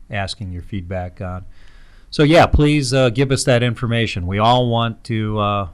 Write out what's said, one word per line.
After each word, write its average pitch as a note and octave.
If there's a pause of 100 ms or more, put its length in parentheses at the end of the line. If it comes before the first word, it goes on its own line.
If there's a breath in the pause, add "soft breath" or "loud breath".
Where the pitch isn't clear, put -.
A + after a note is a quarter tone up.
(120)
asking G2
your F2
feedback F2+
on. F2+ (640 soft breath)
So D#3
yeah, D3
please, D3
uh, C3
give C3
us B2+
that A#2+
information. A2+
We G2
all B2
want A#2
to, G#2+
uh, G2+